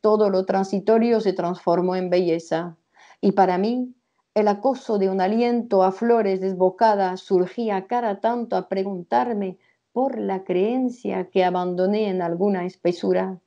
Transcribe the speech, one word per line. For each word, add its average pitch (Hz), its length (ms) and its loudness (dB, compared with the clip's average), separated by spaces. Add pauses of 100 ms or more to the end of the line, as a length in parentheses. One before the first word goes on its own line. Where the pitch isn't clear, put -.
Todo 214 300 4
lo 190 140 0
transitorio 208 760 2
se 202 120 0
transformó 180 640 0
en 185 140 -4
belleza, 170 680 -2 (440)
y 196 120 2
para 180 260 2
mí 247 360 -2 (400)
el 214 140 2
acoso 220 500 -2
de 190 100 2
un 190 120 -2
aliento 226 640 2
a 190 80 2
flores 208 480 0
desbocadas 185 800 0
surgía 190 680 -2
cada 226 340 -4
tanto 233 360 -2
a 180 120 -4
preguntarme 190 920 -4 (340)
por 269 260 -2
la 190 240 -4
creencia 202 880 -2
que 185 140 2
abandoné 180 640 0
en 185 120 -2
alguna 175 460 -2
espesura 185 800 -2